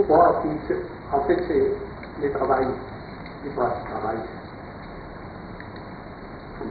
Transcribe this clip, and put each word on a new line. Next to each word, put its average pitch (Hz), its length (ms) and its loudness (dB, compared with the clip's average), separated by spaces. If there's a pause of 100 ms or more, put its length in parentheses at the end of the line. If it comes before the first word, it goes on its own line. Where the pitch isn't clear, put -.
croient 165 380 8 (260)
que, 175 60 2 (420)
en - 60 4
fait, 175 260 4
c'est 143 240 4 (520)
le 139 80 2
travail, 131 340 2 (800)
le - 60 -6
travail. 110 640 -2 (2500)